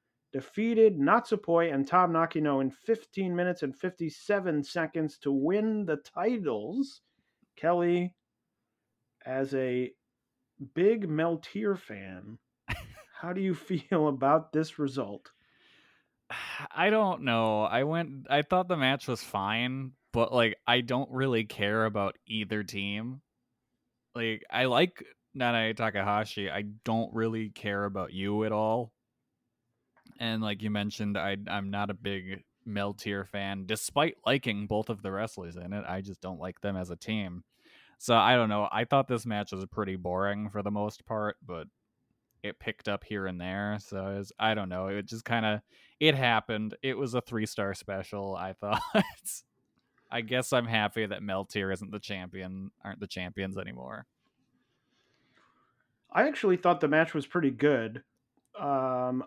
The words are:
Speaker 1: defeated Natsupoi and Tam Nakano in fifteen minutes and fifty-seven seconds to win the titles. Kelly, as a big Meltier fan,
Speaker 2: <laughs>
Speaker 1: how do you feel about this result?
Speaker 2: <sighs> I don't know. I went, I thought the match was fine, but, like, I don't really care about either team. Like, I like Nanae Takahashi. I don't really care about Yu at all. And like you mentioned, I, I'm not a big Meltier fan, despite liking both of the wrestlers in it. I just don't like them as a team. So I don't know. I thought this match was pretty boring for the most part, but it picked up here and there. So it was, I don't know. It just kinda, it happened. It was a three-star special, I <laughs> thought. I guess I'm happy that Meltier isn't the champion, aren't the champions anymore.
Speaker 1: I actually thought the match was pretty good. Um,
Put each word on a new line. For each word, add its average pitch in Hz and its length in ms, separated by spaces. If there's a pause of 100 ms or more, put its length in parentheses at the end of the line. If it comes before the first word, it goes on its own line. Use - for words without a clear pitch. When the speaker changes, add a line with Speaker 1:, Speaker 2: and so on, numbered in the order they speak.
(320)
Speaker 1:
defeated 214 680
Natsupoi 170 760
and 135 120
Tam 175 260
Nakano 156 480
in 135 100
fifteen 190 680
minutes 175 260
and 135 140
fifty-seven 175 880
seconds 156 560
to 143 120
win 208 540
the 151 120
titles. 190 1040 (540)
Kelly, 175 600 (1080)
as 135 300
a 127 400 (800)
big 202 340
Meltier 170 720
fan, 98 600 (300)
Speaker 2:
<laughs> - 520
Speaker 1:
how 170 120
do 190 100
you 190 120
feel 156 540
about 143 440
this 156 260
result? 123 540 (1000)
Speaker 2:
<sighs> - 400
I 185 200
don't 208 320
know. 113 400
I 117 220
went, 151 460
I 143 120
thought 180 260
the 180 80
match 135 320
was 120 140
fine, 123 720 (200)
but, 117 200
like, 117 240 (100)
I 120 140
don't 123 300
really 127 340
care 107 400
about 104 320 (100)
either 107 380
team. 104 580 (920)
Like, 113 360
I 127 160
like 139 380 (320)
Nanae 117 400
Takahashi. 104 760
I 98 120
don't 110 520
really 113 360
care 101 340
about 98 300
Yu 104 300
at 107 80
all. 110 400 (1300)
And 113 240
like 104 200
you 107 80
mentioned, 104 460
I, 98 200 (100)
I'm 98 240
not 101 200
a 101 40
big 95 500 (220)
Meltier 101 600
fan, 98 400
despite 143 500 (100)
liking 113 400
both 107 240
of 98 120
the 95 100
wrestlers 98 440
in 90 160
it. 104 140
I 92 140
just 98 200
don't 92 200
like 87 200
them 98 160
as 90 140
a 85 60
team. 95 480 (540)
So 120 180
I 113 200
don't 117 120
know. 104 240
I 113 140
thought 135 220
this 120 180
match 104 260
was 95 140
pretty 98 300
boring 98 540
for 101 120
the 104 100
most 104 340
part, 107 360
but 82 260 (760)
it - 180
picked - 280
up 101 160
here 101 220
and 90 140
there. 101 400
So 98 180 (100)
it 98 100
was, 98 200
I 110 160
don't 98 160
know. 92 180
It 101 180
just 113 200
kinda, 110 360 (380)
it 151 160
happened. 110 640
It 131 160
was 123 160
a 123 80
three-star 107 520
special, 98 640
I 92 160
<laughs> - 20
thought. 104 280 (1300)
I 120 120
guess 127 300
I'm 120 140
happy 110 400
that 95 160
Meltier 98 500
isn't 95 180
the 104 100
champion, 95 720 (120)
aren't 98 180
the 101 60
champions 95 520
anymore. 64 480 (2000)
Speaker 1:
I 226 160
actually 202 280
thought 175 240
the 156 80
match 156 260
was 147 120
pretty 151 240
good. 120 540 (560)
Um, 131 680